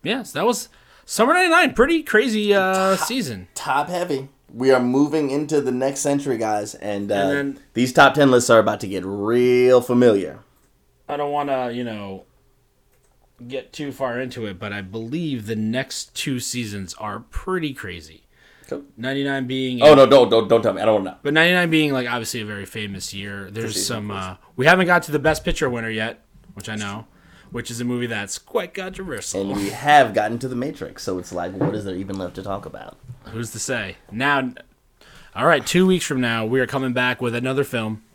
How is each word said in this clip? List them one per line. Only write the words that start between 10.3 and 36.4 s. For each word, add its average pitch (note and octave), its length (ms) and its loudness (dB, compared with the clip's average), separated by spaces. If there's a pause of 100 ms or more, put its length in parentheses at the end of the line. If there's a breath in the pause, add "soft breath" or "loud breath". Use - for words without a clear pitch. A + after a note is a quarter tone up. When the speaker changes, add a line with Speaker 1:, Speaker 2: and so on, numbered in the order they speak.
Speaker 1:
I C#3+ 80 -6
don't C#3+ 160 -4
wanna, C#3 400 -2
you B2 140 -6
know, G2+ 400 -10 (1200)
get C3 240 -10
too C#3+ 220 -8
far B2 260 -4
into B2 280 -8
it, F#2 120 -10
but G2+ 140 -8
I G2+ 80 -8
believe A2+ 640 -6
the A2+ 100 -4
next A2 580 -6
two B2+ 280 -6
seasons G#2 540 -8
are G#2 240 -10 (120)
pretty E3+ 420 -6
crazy. E2+ 500 -14 (440 soft breath)
Speaker 2:
Cool. - 160 -10 (140)
Speaker 1:
Ninety-nine C3+ 500 -4
being B2+ 340 -2
Speaker 2:
Oh, D3+ 140 12
no, C3+ 100 10
don't, B2 240 8
don't, A2 200 4
don't A#2 120 6
tell G#2+ 120 0
me. F2+ 80 -4
I G#2+ 40 0
don't A2 100 6 (100)
wanna E2+ 60 -8
know. - 120 -18
Speaker 1:
But C#3+ 100 -2
ninety-nine F3 360 2
being, D#3 240 2
like, B2 180 -4
obviously A#2+ 300 -6
a G#2+ 40 -8
very G2+ 200 -10
famous G2+ 480 -10
year. G2+ 360 -12
There's A2 260 -8
Speaker 2:
Season, G#2+ 200 -4
Speaker 1:
some, G#2 140 -8
Speaker 2:
please. G2+ 80 -8
Speaker 1:
uh, F#2 180 -8 (220 soft breath)
we B2+ 80 0
haven't F3+ 220 4
got F3 160 2
to D3 100 -8
the D3+ 60 0
best D3+ 260 -2
picture D#3 240 -2
winner A#2 200 -6
yet, A2 300 -6 (340)
which - 140 -16
I A2 80 -6
know, G2+ 300 -10 (440 soft breath)
which A#2+ 220 -10
is A#2 80 -10
a B2 60 -4
movie B2 220 -2
that's G#2 300 -8
quite - 360 -6
controversial. F#3 680 -8
Speaker 2:
And G2 160 -4
we G2+ 140 -4
have B2 440 4
gotten G#2+ 260 0
to B2+ 100 -6
The B2 60 -8
Matrix, - 480 -10
so F#2 140 -4
it's F2+ 140 -10
like, F2+ 220 -6
what G2 220 -2
is G#2 100 -8
there F#2 100 -6
even F#2+ 220 -8
left F2+ 180 -8
to F#2+ 80 -12
talk G2+ 220 -8
about? - 320 -16 (340)
Speaker 1:
Who's A2+ 200 -8
to A#2 80 -14
say? G#2+ 360 -6 (160)
Now, C3 400 0 (840 soft breath)
all A2 120 -2
right, D3 200 4
two F3+ 220 4
weeks F#3 180 2
from C3+ 140 -2
now, A#2 260 0